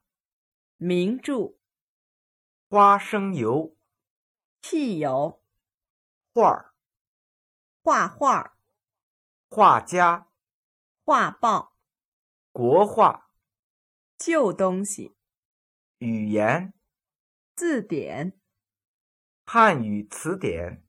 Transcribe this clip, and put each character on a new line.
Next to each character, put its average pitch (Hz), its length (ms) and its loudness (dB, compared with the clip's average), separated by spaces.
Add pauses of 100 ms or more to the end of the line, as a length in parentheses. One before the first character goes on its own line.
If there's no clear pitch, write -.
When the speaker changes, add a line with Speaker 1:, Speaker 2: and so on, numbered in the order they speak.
(760)
Speaker 1:
名 180 420 -2
著。 254 380 -6 (1120)
Speaker 2:
花 202 280 6
生 196 360 -6
油。 135 420 -4 (880)
Speaker 1:
汽 262 360 -4
油。 139 460 -4 (880)
Speaker 2:
画 214 160 4
儿。 - 260 -2 (1080)
Speaker 1:
画 233 260 2
画。 - 480 -2 (920)
Speaker 2:
画 170 280 6
家。 175 520 0 (760)
Speaker 1:
画 240 260 2
报。 - 460 -2 (720)
Speaker 2:
国 143 360 2
画。 - 440 0 (840)
Speaker 1:
旧 302 340 0
东 185 320 -2
西。 - 360 -12 (800)
Speaker 2:
语 110 320 -4
言。 123 420 -2 (800)
Speaker 1:
字 311 280 -4
典。 139 580 -8 (1040)
Speaker 2:
汉 202 400 2
语 104 240 -6
词 - 260 -8
典。 87 540 -8